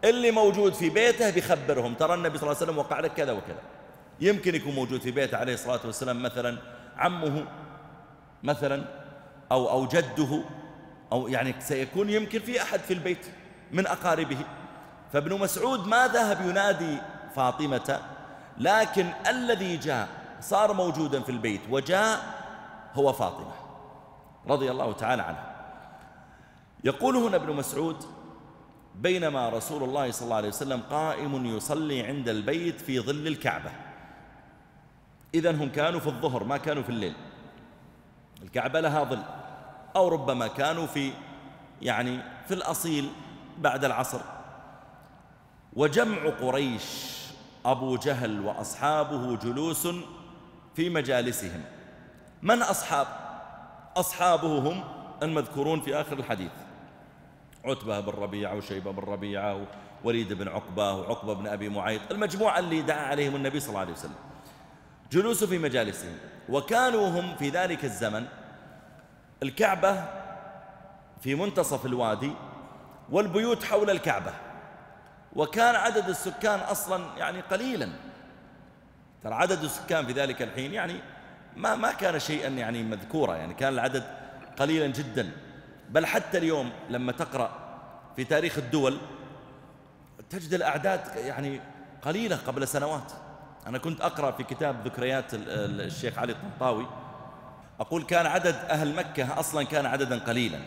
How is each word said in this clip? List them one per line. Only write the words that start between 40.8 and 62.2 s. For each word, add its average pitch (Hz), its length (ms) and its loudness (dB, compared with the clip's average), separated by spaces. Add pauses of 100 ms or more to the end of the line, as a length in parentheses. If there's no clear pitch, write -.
في، 139 240 0 (720)
يعني، 123 380 0 (280)
في 190 60 0
الأصيل 160 560 0 (480)
بعد 139 280 2
العصر. 123 340 0 (1500)
"وجمع 156 560 4
قريش 127 880 -2 (480)
أبو 127 320 2
جهل 113 480 0
وأصحابه 135 880 0
جلوس 131 520 -2 (880)
في 170 140 2
مجالسهم". 123 760 0 (760)
من 226 200 6
أصحاب؟ 160 460 2 (880)
أصحابه 165 600 4
هم 170 240 0 (400)
المذكورون 151 580 0
في 139 200 -2
آخر 151 120 -4
الحديث: 110 380 -4 (1120)
عتبة 107 340 -2
بن 101 100 -4
ربيعة 101 460 -4
وشيبة 98 360 -6
بن 95 120 -6
ربيعة 101 560 -4 (440)
ووليد 117 300 0
بن 98 140 -4
عقبة 98 460 0
وعقبة 104 400 -4
بن 98 140 -6
أبي 104 220 -4
معيط، 104 320 -2 (100)
المجموعة 202 480 2